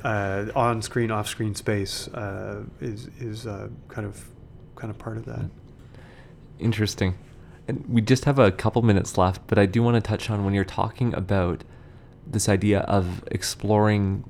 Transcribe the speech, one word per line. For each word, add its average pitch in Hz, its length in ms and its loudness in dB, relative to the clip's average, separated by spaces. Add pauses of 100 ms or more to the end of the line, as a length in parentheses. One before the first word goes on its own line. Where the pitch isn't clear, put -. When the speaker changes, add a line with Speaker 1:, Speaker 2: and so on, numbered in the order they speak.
Speaker 1:
uh, 101 520 -2
on-screen, 117 540 0
off-screen 107 460 -4
space, - 540 -4
uh, 101 540 -8 (180)
is, 110 260 -10 (120)
is, 110 280 -8
uh, 104 220 -10 (180)
kind 107 180 -8
of, - 200 -12 (500)
kind 113 140 -10
of 107 80 -10
part 110 180 -10
of 113 100 -10
that. 117 140 -10
Speaker 2:
Mm. - 100 -6 (1200)
Interesting. 101 480 2 (520)
And - 200 -6
we 113 140 2
just 127 240 4
have 139 140 2
a 101 120 8
couple 110 300 0
minutes 101 360 4
left, 92 300 4
but 107 100 2
I 101 80 8
do 113 180 2
wanna 120 180 4
touch - 280 -2
on 101 160 0
when 98 80 2
you're 98 120 4
talking 107 480 -2
about 92 500 0 (600)
this - 220 -2
idea 98 340 4
of 90 500 0
exploring 104 1000 2